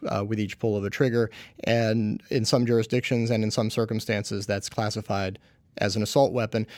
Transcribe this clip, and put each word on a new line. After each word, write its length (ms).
uh, 200
with 120
each 180
pull 180
of 80
a 60
trigger. 400
And 580
in 140
some 200
jurisdictions 640
and 140
in 80
some 180
circumstances, 800
that's 220
classified 680
as 180
an 60
assault 320
weapon. 320